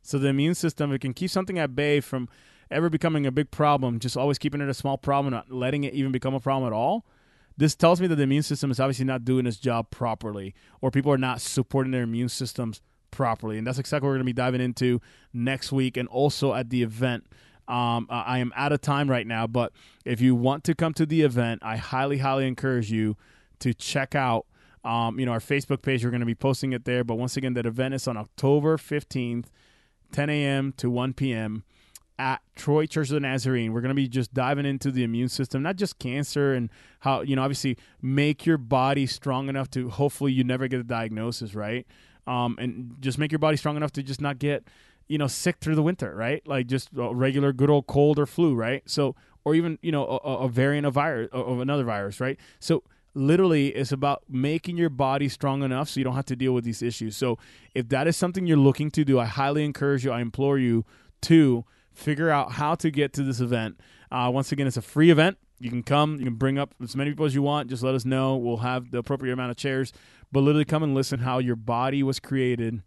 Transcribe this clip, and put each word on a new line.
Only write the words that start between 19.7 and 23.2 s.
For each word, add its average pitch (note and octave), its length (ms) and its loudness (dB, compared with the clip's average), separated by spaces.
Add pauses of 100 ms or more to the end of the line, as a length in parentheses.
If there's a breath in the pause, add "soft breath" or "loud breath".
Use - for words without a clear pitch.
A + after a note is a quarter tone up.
if A#2+ 160 -2
you B2+ 160 6
want C3 300 0
to E3 100 2
come D#3+ 200 -2
to D#3 100 2
the D#3+ 160 2
event, A#2+ 420 2
I A2 140 -4
highly, C#3 400 -2
highly C3+ 300 0
encourage B2 440 -2
you A2 240 0 (440 soft breath)